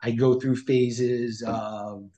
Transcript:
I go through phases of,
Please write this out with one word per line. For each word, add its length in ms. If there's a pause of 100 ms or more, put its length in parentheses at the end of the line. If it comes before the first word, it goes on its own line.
I 100
go 280
through 180
phases 880
of, 720